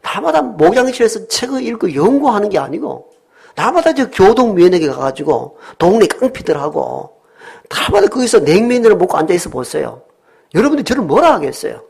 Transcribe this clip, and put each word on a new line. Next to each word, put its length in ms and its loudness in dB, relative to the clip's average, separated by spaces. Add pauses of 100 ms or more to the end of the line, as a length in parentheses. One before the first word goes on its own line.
날마다 400 -2
목양실에서 840 0
책을 360 -6
읽고 320 -4
연구하는 540 2
게 100 -2
아니고 520 -10 (440)
날마다 380 0
저 160 -2
교동면회에 800 4
가가지고 680 -4 (200)
동네 300 4
깡피들하고 1120 -4 (480)
날마다 380 0
거기서 320 2
냉면을 560 4
먹고 220 -2
앉아있어 320 -2
보세요. 540 -8 (500)
여러분들 320 0
저를 180 -2
뭐라 300 2
하겠어요? 560 -6